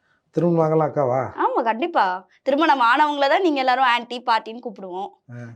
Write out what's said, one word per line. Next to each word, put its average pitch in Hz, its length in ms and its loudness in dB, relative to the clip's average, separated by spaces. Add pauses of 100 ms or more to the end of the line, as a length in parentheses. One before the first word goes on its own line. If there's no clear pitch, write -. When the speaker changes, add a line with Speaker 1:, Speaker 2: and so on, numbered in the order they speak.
(360)
Speaker 1:
திருமணம் 165 280 2
ஆகல 156 220 2
அக்காவா? 131 340 0 (180)
Speaker 2:
ஆமா, 403 260 0
கண்டிப்பா. 233 420 0 (360)
திருமணம் 285 400 2
ஆனவங்கள 277 480 2
தான் 339 120 2
நீங்க 302 180 0
எல்லாரும் 262 300 2
ஆன்ட்டி, 233 340 -2
பாட்டின்னு 233 420 -4
கூப்பிடுவோம். 196 460 -10 (180)
Speaker 1:
ஆ. 120 260 -14